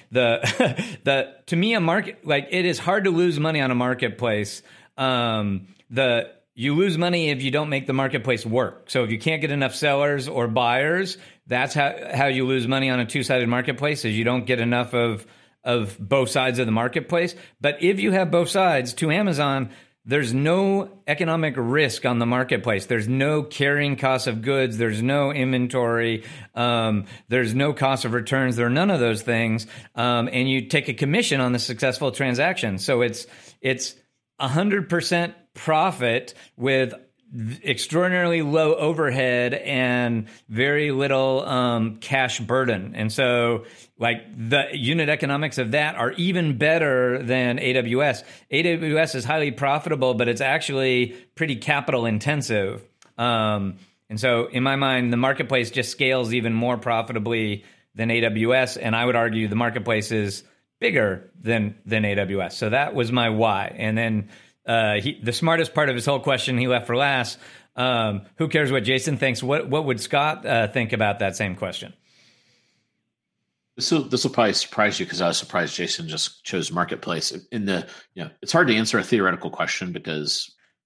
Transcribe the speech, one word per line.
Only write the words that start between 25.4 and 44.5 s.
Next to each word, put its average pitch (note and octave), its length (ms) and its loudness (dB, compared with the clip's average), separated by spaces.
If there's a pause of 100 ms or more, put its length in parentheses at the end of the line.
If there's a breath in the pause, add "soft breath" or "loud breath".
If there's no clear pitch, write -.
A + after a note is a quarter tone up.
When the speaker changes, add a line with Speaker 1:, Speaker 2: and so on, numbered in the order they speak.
Speaker 1:
Um, A2+ 520 0 (220 loud breath)
there's A#2 280 0
no C#3 180 0
cost C3+ 320 0
of A#2 80 -2
returns. B2+ 420 0
There A#2+ 120 0
are - 20 2
none E3+ 220 2
of E3 80 2
those A2+ 240 0
things. A2+ 420 0 (300 loud breath)
Um, A#2+ 360 0
and B2+ 160 0
you C3 200 0
take D3 220 0
a C3 40 -4
commission D3+ 480 0
on B2+ 120 2
the A#2+ 60 0
successful B2+ 520 -2
transaction. C3 680 -2
So A#2+ 240 0
it's, A2+ 240 -2 (360 loud breath)
it's - 340 -2 (420)
a C#3+ 100 -2
hundred F#3+ 420 0
percent E3+ 440 0 (220)
profit D#3 800 0 (200 loud breath)
with C3 380 0 (720)
extraordinarily E3+ 800 0
low D#3 320 2
overhead C3 800 0
and B2 720 0 (200 loud breath)
very C#3+ 440 2
little, C3+ 500 2
um, A#2 560 0
cash C3 420 -2
burden. A2+ 560 0
And G#2+ 160 -2
so, A#2+ 540 2 (320 loud breath)
like, A2+ 260 -2 (140)
the C3 360 0